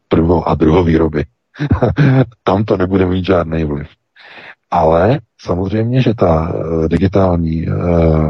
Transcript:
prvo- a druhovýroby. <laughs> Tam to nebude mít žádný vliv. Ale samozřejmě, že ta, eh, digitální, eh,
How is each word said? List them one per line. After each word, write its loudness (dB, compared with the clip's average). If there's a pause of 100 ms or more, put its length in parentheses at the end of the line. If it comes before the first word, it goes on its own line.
(140)
prvo- 2
a 0
druhovýroby. 0 (580)
<laughs> 0
Tam 0
to 0
nebude 0
mít -2
žádný -2
vliv. -6 (840)
Ale 2 (200)
samozřejmě, -2
že 0
ta, 0 (320)
eh, -2
digitální, 0
eh, -4 (580)